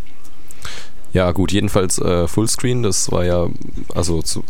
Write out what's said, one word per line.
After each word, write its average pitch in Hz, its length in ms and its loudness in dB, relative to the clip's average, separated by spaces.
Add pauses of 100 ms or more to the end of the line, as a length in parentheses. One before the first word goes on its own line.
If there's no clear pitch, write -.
(1120)
Ja, 90 200 2
gut, 87 200 2
jedenfalls, 98 480 2
äh, 87 260 2
Fullscreen, 120 580 0
das 101 280 0
war 90 140 0
ja, 87 240 0 (440)
also 85 280 0
zu, - 280 0